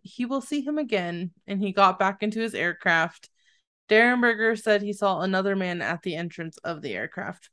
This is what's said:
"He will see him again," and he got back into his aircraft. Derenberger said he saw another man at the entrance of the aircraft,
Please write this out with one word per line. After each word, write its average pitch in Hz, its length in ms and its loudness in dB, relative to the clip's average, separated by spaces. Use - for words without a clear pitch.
"He - 220 -8
will 262 160 -4
see 294 200 -4
him 294 160 -4
again," 180 540 -4
and 196 120 -4
he 196 120 -2
got 190 260 4
back 196 240 0
into 214 180 -4
his 226 140 -4
aircraft. 165 760 -2
Derenberger 226 720 4
said 208 220 2
he 208 100 -4
saw 196 280 0
another 190 340 0
man 180 260 -2
at 151 220 -4
the 175 120 -4
entrance 165 440 -8
of 165 240 -8
the 120 100 -6
aircraft, 180 600 -10